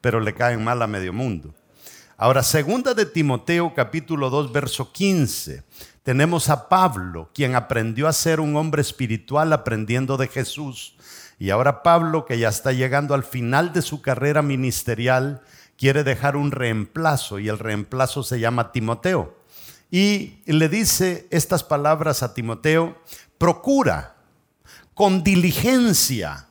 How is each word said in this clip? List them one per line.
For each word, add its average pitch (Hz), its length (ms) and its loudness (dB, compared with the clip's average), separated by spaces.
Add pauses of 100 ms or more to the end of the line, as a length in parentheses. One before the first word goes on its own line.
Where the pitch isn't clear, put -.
pero 117 180 0
le 107 140 -2
caen 120 300 0
mal 120 180 -2
a 113 60 0
medio 92 260 -6
mundo. 95 420 -6 (640)
Ahora, 131 240 4
segunda 214 540 0
de 214 100 2
Timoteo, 165 680 0
capítulo 139 560 -2
dos, 139 200 -2
verso 127 400 -4
quince. 151 720 0 (380)
Tenemos 151 480 0
a 139 200 0
Pablo, 92 640 0
quien 131 200 -2
aprendió 117 540 0
a 160 60 2
ser 160 260 0
un 147 160 -2
hombre 151 260 0
espiritual 135 720 -2
aprendiendo 123 640 -2
de 127 100 -2
Jesús. 135 680 -8 (420)
Y 95 140 -4
ahora 131 320 2
Pablo, 165 420 4
que 117 140 -4
ya 113 100 2
está 117 220 -2
llegando 135 420 0
al 135 100 0
final 135 500 -2
de 180 100 0
su 147 180 -8
carrera 143 400 0
ministerial, 127 1000 -2 (340)
quiere 139 260 2
dejar 139 320 0
un 143 140 0
reemplazo, 123 880 -2
y 104 120 -4
el 107 100 -4
reemplazo 113 640 -4
se 123 160 -4
llama 117 320 0
Timoteo. 117 680 -2 (540)
Y 196 560 0
le 156 220 4
dice 185 600 0
estas 165 340 0
palabras 151 600 0
a 120 100 -6
Timoteo, 156 640 0 (400)
"Procura 165 800 2 (800)
con 190 280 4
diligencia". 180 1300 2